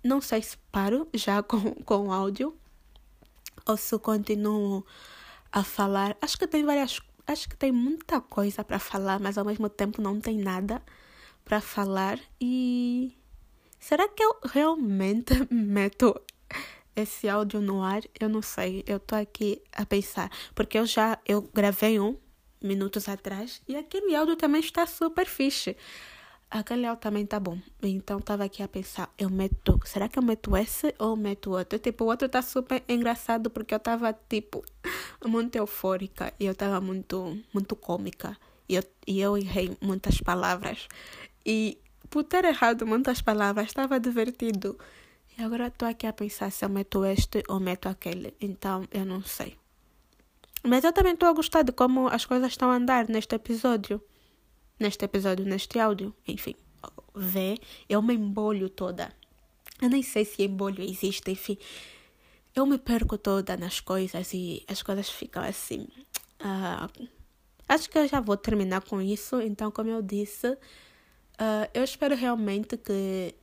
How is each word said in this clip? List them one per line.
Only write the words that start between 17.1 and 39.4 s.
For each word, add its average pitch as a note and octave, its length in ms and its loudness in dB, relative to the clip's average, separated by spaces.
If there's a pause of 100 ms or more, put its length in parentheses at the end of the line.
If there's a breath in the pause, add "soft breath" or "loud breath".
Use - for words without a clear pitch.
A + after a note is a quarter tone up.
áudio G#3 320 0
no G3 220 0
ar? G3 220 0 (160)
Eu A3 100 2
não A3 140 0
sei, F#3 420 -4
eu G3+ 140 -2
tô - 160 -4
aqui G#3 560 -2
a G#3 120 -6
pensar. G3+ 460 -2 (240 loud breath)
Porque - 240 0
eu A#3 80 4
já, A3 400 2
eu G#3 280 0
gravei G#3 460 4
um A3 180 0 (460)
minutos G3 460 -2
atrás G3 580 -8
e C4 80 -4
aquele F4 400 0
áudio D#4+ 220 4
também D#4 240 4
está E4 260 0
super E4 400 0
fixe. - 480 0 (760 loud breath)
Aquele A#3+ 360 -2
áudio A#3 160 -4
também G#3 240 -2
tá G#3 140 -2
bom. F3+ 180 -4 (240)
Então G3 400 -2
tava G3+ 240 -2
aqui G3+ 180 -8
a G3 40 -6
pensar, - 500 -8
eu G3 120 0
meto, F#3+ 560 4
será G3+ 220 -2
que - 100 -2
eu B3+ 60 4
meto A3 320 2
esse A3 420 0
ou A3 180 0
meto G3+ 340 -2
o F#3 80 0
outro? F#3 200 -2
Tipo, A3+ 280 -2
o - 20 4
outro A#3+ 220 2
tá B3+ 120 2
super B3+ 460 -2
engraçado A#3 600 0
porque A3 240 -4
eu G#3+ 60 0
tava, A#3 340 0 (160)
tipo, - 340 -4 (640 loud breath)
muito A#3 300 0
eufórica F#3+ 840 -2
e G3+ 60 0
eu F#3+ 100 0
tava G3 240 0
muito, F#3 580 -4 (160)
muito G3 220 -2
cômica. G3 600 -6 (320 soft breath)
E F#3+ 60 2
eu, F#3 80 2 (220)
e G3 140 0
eu G3+ 180 2
errei F#3 440 -2